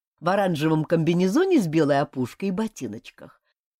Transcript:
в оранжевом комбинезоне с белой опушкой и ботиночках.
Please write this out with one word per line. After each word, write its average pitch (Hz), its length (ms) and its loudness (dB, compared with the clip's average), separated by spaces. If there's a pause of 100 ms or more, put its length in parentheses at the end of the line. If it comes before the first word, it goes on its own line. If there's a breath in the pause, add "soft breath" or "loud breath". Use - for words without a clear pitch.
(220)
в 156 80 -2
оранжевом 160 560 0
комбинезоне 185 760 2
с 180 80 0
белой 143 320 2
опушкой - 500 -4
и - 20 -2
ботиночках. 156 920 -10 (380)